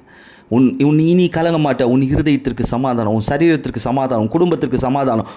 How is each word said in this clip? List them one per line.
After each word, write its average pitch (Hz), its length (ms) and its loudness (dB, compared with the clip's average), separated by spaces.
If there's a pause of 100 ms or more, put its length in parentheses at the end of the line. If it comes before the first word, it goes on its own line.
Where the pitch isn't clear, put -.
(500)
உன், 123 340 2
உன் 151 160 4
இனி 175 280 2
கலங்க 160 460 0
மாட்ட, 123 100 -2
உன் 123 180 2
இருதயத்திற்கு 139 600 0
சமாதானம், 120 520 -2
உன் 110 140 -2
சரீரத்திற்கு 143 500 0
சமாதானம், 127 460 -2
உன் 110 80 -2
குடும்பத்திற்கு 151 460 0
சமாதானம், 131 600 -2